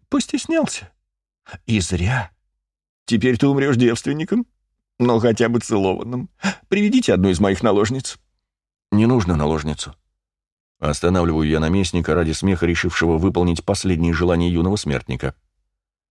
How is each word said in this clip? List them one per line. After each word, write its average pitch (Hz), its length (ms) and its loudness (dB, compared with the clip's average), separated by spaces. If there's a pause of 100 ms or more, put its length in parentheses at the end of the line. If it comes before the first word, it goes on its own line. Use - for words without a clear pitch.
(100)
Постеснялся. 294 840 -4 (720)
И 110 160 0
зря. 92 520 -4 (760)
Теперь 117 320 2
ты 143 80 2
умрёшь 139 320 2
девственником, 143 680 0 (520)
но 120 220 2
хотя 117 280 2
бы 117 120 0
целованным. 113 680 -2 (400)
Приведите 208 460 2
одну 92 160 4
из 85 100 2
моих 98 220 2
наложниц». 110 560 0 (720)
«Не 107 160 4
нужно 98 300 2
наложницу». 76 580 -4 (840)
Останавливаю 80 680 0
я 78 120 0
наместника 85 540 0
ради 80 180 0
смеха, 87 340 -2
решившего 85 520 0
выполнить 87 460 0
последнее 85 480 0
желание 87 400 0
юного 87 240 0
смертника. 69 580 -6 (760)